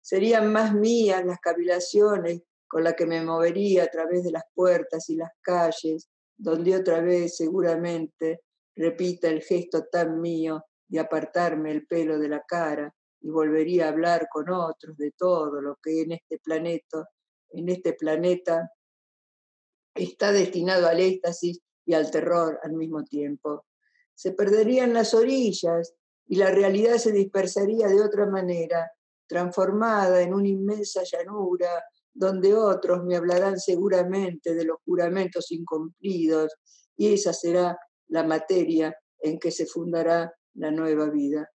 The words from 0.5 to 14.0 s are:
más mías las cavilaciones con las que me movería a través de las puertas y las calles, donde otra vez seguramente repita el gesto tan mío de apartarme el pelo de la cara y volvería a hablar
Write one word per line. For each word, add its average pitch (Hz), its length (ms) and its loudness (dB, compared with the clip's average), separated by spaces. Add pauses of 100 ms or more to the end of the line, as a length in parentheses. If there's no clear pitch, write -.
más 214 240 2
mías 208 520 2
las 180 120 -4
cavilaciones 175 1000 0 (260)
con 165 160 -2
las 165 120 2
que 175 100 0
me 165 180 -2
movería 170 600 2
a 165 60 0
través 170 360 -2
de 175 60 -2
las 160 140 -6 (100)
puertas 170 560 0
y 160 60 -4
las 165 160 -8 (100)
calles, 165 680 -2 (300)
donde 170 360 0
otra 175 280 2
vez 175 340 0
seguramente 165 1040 -2 (340)
repita 175 540 -2
el 156 140 -2
gesto 175 500 -2
tan 165 260 0
mío 160 460 -4 (240)
de 160 120 -4
apartarme 156 720 -2
el 151 140 -6
pelo 156 320 -2
de 147 120 -2
la 147 180 -6
cara 151 460 -4 (260)
y - 80 -10
volvería 160 560 2
a 156 60 0
hablar 160 420 0